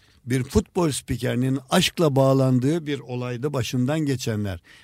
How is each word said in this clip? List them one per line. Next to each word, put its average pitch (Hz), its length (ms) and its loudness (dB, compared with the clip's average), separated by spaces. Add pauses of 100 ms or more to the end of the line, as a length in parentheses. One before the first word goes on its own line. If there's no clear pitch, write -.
(260)
bir 131 160 0
futbol 175 480 0
spikerinin 127 680 -2 (120)
aşkla 165 460 2
bağlandığı 135 720 4
bir 143 140 -4
olayda 123 520 -6
başından 135 480 -2
geçenler. 110 600 -4 (220)